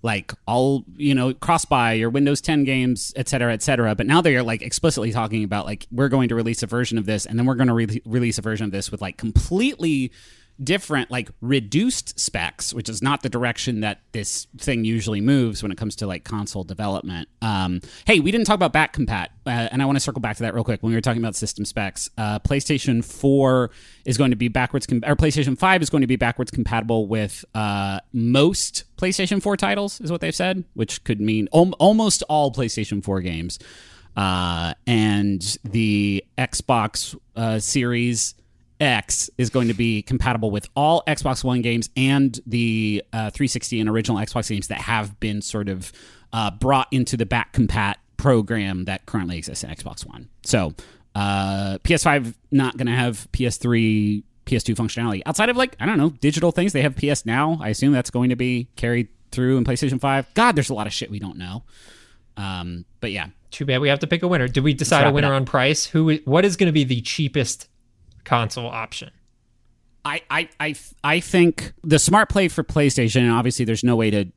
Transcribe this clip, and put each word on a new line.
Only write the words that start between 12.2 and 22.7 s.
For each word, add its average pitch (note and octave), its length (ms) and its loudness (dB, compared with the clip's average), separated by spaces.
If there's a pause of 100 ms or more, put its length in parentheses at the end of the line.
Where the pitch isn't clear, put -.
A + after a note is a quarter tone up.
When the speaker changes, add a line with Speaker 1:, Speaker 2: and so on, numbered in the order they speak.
Speaker 1:
which A2 140 -6
is A2 140 -8
not C#3 200 0
the C3+ 60 -4
direction A#2+ 520 -4
that G#2+ 200 -4 (120)
this - 340 -6 (120)
thing A#2 260 0
usually A2 360 0
moves A#2 420 2
when G#2 100 -4
it F2 60 -10
comes G#2+ 180 -6
to, G#2+ 100 -6
like, F2+ 180 -8
console G#2 400 -6
development. F#2+ 640 -6 (140)
Um, F#2+ 380 -2 (260)
hey, - 140 6
we D3 100 2
didn't G#3 160 2
talk G#3 100 2
about F3 160 2
back D#3 220 2
compat, A2+ 340 -2 (180)
uh, A#2+ 240 -2
and C3 120 -2
I C3+ 40 2
wanna C#3 140 2
circle A#2+ 200 -4
back G#2+ 160 -4
to - 60 -6
that A2 120 -4
real A2+ 100 -2
quick. A2 180 -2
When A2 80 0
we A2+ 60 2
were A2+ 40 0
talking A#2 220 0
about A2 140 -4
system - 280 -6
specs, - 540 -6
uh, G#2+ 220 -2
PlayStation C3+ 640 0